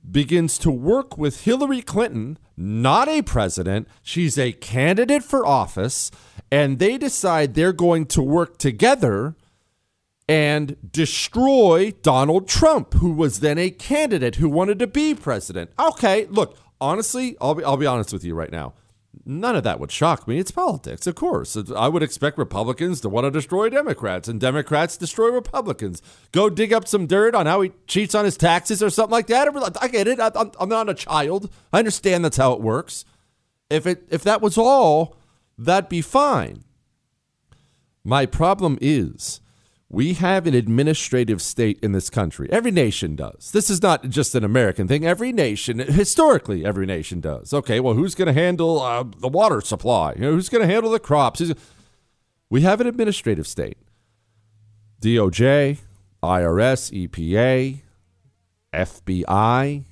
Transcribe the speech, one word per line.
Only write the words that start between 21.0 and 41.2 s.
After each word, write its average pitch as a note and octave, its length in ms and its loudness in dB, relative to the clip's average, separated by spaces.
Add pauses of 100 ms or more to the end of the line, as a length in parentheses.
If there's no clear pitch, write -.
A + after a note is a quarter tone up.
of F3 100 -4
course. G#2+ 420 -4 (180)
I A2+ 140 2
would E3 120 0
expect D3+ 360 -4
Republicans B2+ 640 -4
to G#2 80 -4
wanna A#2+ 200 0
destroy F3+ 400 -2
Democrats C#3+ 600 -4
and A2+ 100 -6
Democrats D3 560 0
destroy A3 340 -2
Republicans. D3+ 720 -6 (300)
Go G3+ 180 2
dig G3 220 -2
up A3+ 160 0
some F#3+ 200 -2
dirt G#3 280 2
on F#3 100 2
how F3 140 2
he F#3+ 140 -2 (140)
cheats G#3 280 -2
on G#3 80 2
his G3 140 0
taxes F3 440 2
or G#3 80 2
something G#3+ 220 0
like A#3 160 0
that. C4+ 220 4 (320)
I B3 80 -2
get G#3+ 180 0
it. A#3+ 120 0
I, A3+ 140 0
I'm, A3+ 240 -2
I'm F#3 120 -4
not A3 200 -2
a F#3 40 -2
child. D#3 580 -2 (220)
I F#3 60 6
understand F#3+ 440 0
that's D#3 140 0
how C3 160 4
it - 80 -4
works. A2+ 420 -4 (680)
If D3+ 160 0
it, F3+ 240 -4
if E3 140 -4
that G#3 180 2
was G#3 160 0
all, A3+ 600 4 (400)
that'd F3 320 0
be F3 120 -2
fine. D#3 600 0 (1400)
My C3 200 2
problem F3 560 0
is B2+ 600 -2 (520)
we C#3 200 0
have F3+ 340 0
an D3+ 60 2
administrative B2 880 0